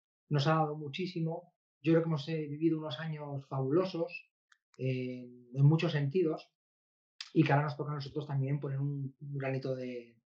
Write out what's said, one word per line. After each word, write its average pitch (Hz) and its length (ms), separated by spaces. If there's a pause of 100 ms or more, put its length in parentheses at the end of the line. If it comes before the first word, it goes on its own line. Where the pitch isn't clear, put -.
(280)
nos 143 180
ha 160 80
dado 156 220
muchísimo. 160 760 (300)
Yo 160 100
creo 165 100
que 165 60
hemos, 151 200
eh, 156 200
vivido 156 300
unos 151 220
años 147 480
fabulosos, 165 840 (480)
eh, 127 760
en 139 120
muchos 160 280
sentidos, 156 580 (840)
y 160 100
que 143 100
ahora 143 120
nos 143 120
toca 143 160
a 147 40
nosotros 139 300
también 139 340
poner 139 180
un, 143 420
un 143 180
granito 135 360
de, 123 420 (160)